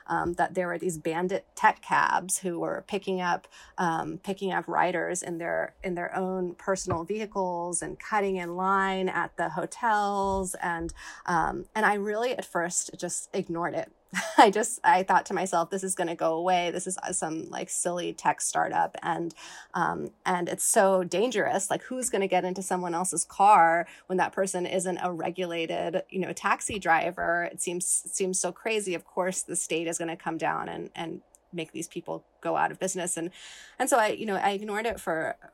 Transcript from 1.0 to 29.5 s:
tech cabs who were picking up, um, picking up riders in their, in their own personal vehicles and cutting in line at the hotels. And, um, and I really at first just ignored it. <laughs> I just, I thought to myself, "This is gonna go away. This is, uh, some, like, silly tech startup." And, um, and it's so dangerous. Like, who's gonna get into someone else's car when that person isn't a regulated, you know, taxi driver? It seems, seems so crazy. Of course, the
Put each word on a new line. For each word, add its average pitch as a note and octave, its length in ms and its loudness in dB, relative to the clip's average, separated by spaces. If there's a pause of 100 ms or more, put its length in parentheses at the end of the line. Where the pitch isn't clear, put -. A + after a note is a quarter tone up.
tech - 260 4
cabs - 560 2
who E3+ 220 -4
were D#3+ 260 -4
picking F#3+ 340 -2
up, F3 280 0 (280)
um, E3 460 0
picking F#3+ 300 -4
up E3+ 160 -2
riders E3+ 520 0
in E3+ 180 -6
their, E3 440 -2
in F3+ 120 -4
their F3 200 -6
own F#3 400 -2
personal F3+ 500 -2
vehicles F3+ 800 -2
and - 160 -8
cutting G3+ 380 0
in F3 200 -4
line F#3+ 520 2
at - 280 -2
the E3+ 140 0
hotels. G3 1120 0
And, E3+ 300 -4 (340)
um, D#3+ 480 2
and A3 100 2
I G3+ 100 6
really G#3+ 380 -2
at - 120 -4
first - 540 -2
just - 340 -6
ignored E3+ 420 -2
it. - 160 -4 (240)
<laughs> - 240 0
I A3+ 120 10
just, - 340 0
I F3+ 180 6
thought F#3 240 2
to G3+ 80 -4
myself, E3+ 360 0
"This F#3+ 120 -4
is F#3+ 140 -2
gonna E3+ 180 -2
go E3 200 0
away. F3 360 2
This F3 160 -4
is, F#3 120 -4
uh, - 140 -6
some, D#3+ 380 -4
like, - 180 -8
silly F3 440 -2
tech - 280 0
startup." E3 640 0
And, E3 320 -4 (380)
um, E3 380 -2 (140)
and F3+ 240 0
it's - 160 -2
so F#3+ 380 6
dangerous. F#3+ 640 0
Like, - 140 -2
who's B3+ 280 -6
gonna G3 180 2
get F3+ 160 4
into F#3 180 -4
someone F3+ 320 -2
else's F3 300 -2
car E3+ 640 8 (180)
when F#3 120 0
that F3 140 2
person F#3+ 340 0
isn't F3+ 360 -2
a F3+ 80 -2
regulated, E3+ 1000 -2
you F#3+ 100 -4
know, E3 120 -4
taxi G#3+ 460 -2
driver? E3+ 720 2
It - 100 -12
seems, F3 260 -2
seems - 520 0
so F3+ 140 -2
crazy. G#3 420 -2
Of E3 100 -6
course, F#3 380 -2
the - 140 -6